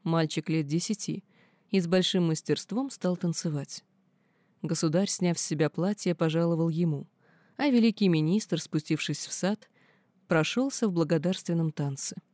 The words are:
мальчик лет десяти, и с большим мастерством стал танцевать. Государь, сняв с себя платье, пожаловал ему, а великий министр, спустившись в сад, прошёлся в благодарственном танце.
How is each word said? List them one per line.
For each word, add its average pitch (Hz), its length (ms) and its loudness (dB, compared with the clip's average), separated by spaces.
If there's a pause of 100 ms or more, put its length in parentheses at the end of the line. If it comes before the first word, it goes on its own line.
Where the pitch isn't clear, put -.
мальчик 165 460 0
лет 156 180 0
десяти, 175 560 -4 (480)
и 190 80 2
с 175 80 0
большим 180 400 2
мастерством 190 640 -2
стал 180 260 -2
танцевать. 165 680 -4 (760)
Государь, 165 460 0
сняв 175 300 0
с - 80 0
себя 151 240 0
платье, 180 460 -2
пожаловал 165 520 0
ему, 156 380 0 (500)
а 285 120 0
великий 226 400 4
министр, 165 520 2
спустившись - 640 -4
в - 80 -8
сад, - 380 -4 (560)
прошёлся 226 600 2
в 185 40 0
благодарственном 165 760 0
танце. 139 460 -6 (180)